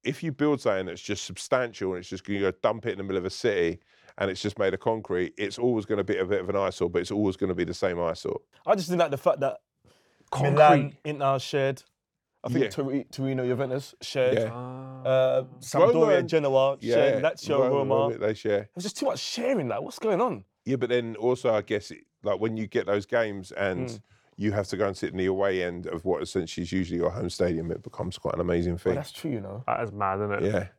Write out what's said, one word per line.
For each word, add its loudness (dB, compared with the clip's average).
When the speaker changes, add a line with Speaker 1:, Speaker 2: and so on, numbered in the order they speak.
Speaker 1:
if -4
you -4
build 0
something 0
that's -10
just -6
substantial -2
and -6
it's -14
just -10
gonna -4
go 2
dump 0
it -2
in -6
the -8
middle -2
of -2
a -2
city 0
and -2
it's -8
just -4
made 2
of -6
concrete, -2
it's -6
always 2
gonna -2
be 0
a 0
bit 0
of -6
an -2
eyesore, 0
but 0
it's -6
always 2
gonna 0
be -2
the -6
same -2
eyesore. -4
Speaker 2:
I 4
just -4
didn't 0
like 4
the -2
fact 2
that -2
Speaker 3:
Concrete. 2
Speaker 2:
Milan, 8
Inter 0
shared. -2
I -6
think 2
Speaker 1:
Yeah. 0
Speaker 2:
Tori-, -2
Torino, -2
Juventus -2
shared. 2
Speaker 1:
Yeah. 0
Speaker 3:
Ah. -12
Speaker 2:
Uh, 4
Speaker 1:
Roma 2
Speaker 2:
Sampdoria, 6
Speaker 1:
and 0
Speaker 2:
Genoa 4
shared. 4
Speaker 1:
Yeah, 2
Speaker 2:
Lazio, 0
Speaker 1:
Roma, 4
Speaker 2:
Roma. 2
Speaker 1:
Roma, 2
they 0
share. -2
Speaker 2:
There's -10
just -6
too -2
much 0
sharing. -2
Like, -4
what's -12
going 0
on? -2
Speaker 1:
Yeah, 0
but 0
then 0
also, 2
I 2
guess, -4
it, -16
like, 0
when -2
you -4
get -2
those 0
games -2
and -2
Speaker 2:
Mm. -12
Speaker 1:
you 0
have -2
to -4
go 2
and -4
sit -4
in -6
the 0
away 2
end -6
of -6
what 0
essentially -4
is -6
usually -2
your 0
home -4
stadium, -2
it -8
becomes -8
quite -4
an -4
amazing 0
Speaker 2:
Well, -4
Speaker 1:
thing. 0
Speaker 2:
that's -8
true, -8
you -4
know. -10
Speaker 3:
That 0
is -6
mad, -2
isn't -2
it? -2
Speaker 1:
Yeah. 0